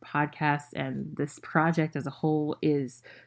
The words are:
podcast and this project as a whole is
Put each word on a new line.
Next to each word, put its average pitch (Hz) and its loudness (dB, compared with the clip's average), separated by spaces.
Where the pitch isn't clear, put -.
podcast 147 0
and 139 -6
this 143 -4
project 160 2
as 139 -4
a 139 -6
whole 151 0
is 143 0